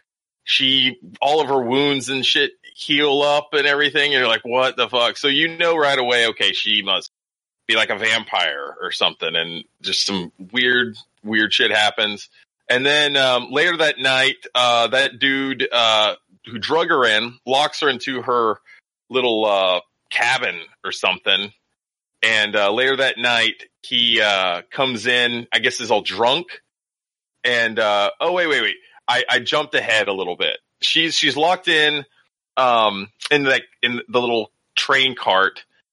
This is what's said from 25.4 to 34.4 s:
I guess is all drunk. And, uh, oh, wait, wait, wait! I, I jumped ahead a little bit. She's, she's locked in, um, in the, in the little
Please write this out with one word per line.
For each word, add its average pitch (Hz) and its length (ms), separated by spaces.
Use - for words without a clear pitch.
I 117 60
guess 123 220
is 113 100
all 107 100
drunk. 117 640
And, 117 340
uh, 104 400
oh, 170 140
wait, 180 140
wait, 139 160
wait! 101 140
I, 123 220
I 123 120
jumped 147 340
ahead 110 340
a 101 60
little 90 220
bit. 87 220
She's, 160 340
she's 143 220
locked 175 320
in, 151 360
um, 110 540
in 147 140
the, 131 160
in 120 260
the 120 120
little 117 300